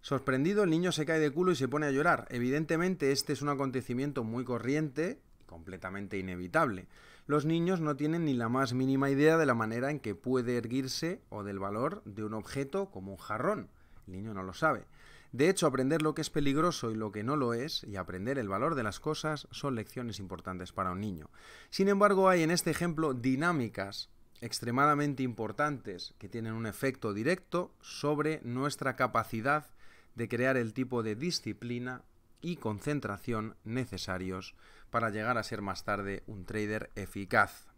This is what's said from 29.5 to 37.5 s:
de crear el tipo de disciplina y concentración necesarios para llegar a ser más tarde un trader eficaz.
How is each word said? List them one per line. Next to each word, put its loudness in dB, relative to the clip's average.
de -4
crear 2
el 0
tipo -2
de -2
disciplina -6
y -4
concentración -4
necesarios -4
para 2
llegar 0
a -2
ser -6
más -4
tarde -2
un -10
trader -4
eficaz. 0